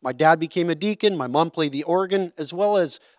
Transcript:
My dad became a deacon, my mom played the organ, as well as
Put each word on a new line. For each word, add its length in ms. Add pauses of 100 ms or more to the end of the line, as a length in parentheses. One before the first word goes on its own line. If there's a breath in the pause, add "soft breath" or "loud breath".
My 100
dad 300
became 280
a 60
deacon, 400
my 120
mom 240
played 200
the 120
organ, 540
as 140
well 240
as 240 (200 soft breath)